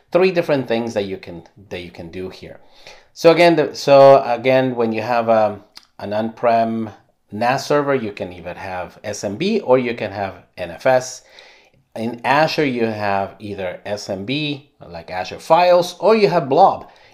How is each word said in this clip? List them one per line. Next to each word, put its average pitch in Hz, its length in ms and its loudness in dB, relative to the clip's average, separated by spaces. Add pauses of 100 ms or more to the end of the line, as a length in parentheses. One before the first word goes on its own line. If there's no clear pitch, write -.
(120)
three 185 180 4
different 156 360 -2
things 117 280 -2
that 101 100 -2
you 95 140 -8
can, 85 240 -16 (260)
that 90 140 -12
you 87 80 -16
can 85 200 -16
do 92 200 -12
here. - 300 -20 (520)
So 165 200 4
again, 165 240 4
the, 147 180 -2
so 139 500 8
again, 123 520 0
when 117 160 0
you 110 100 -4
have, 117 260 -2
um, 107 360 2 (340)
an 101 160 -8
on-prem 113 760 -2 (420)
nas 120 340 -2
server, 143 300 0
you 110 160 -6
can 90 200 -10
either 87 220 -14
have 92 480 -12
S 104 220 -10
M 101 120 -6
B 196 220 -2
or 127 180 2
you 120 200 -2
can 104 160 -8
have 98 320 -8 (120)
N 87 140 -10
F 82 160 -6
S. 127 380 0 (720)
In 117 280 -8
Azure, 156 400 2
you 123 200 -2
have 101 560 -4
either 95 440 -10
S 101 240 -10
M 98 160 -6
B, 143 460 -6 (100)
like - 300 -16
Azure 92 300 -10
Files, 175 580 2
or 208 160 4
you 202 140 2
have 156 200 -2
Blob. 156 400 2 (260)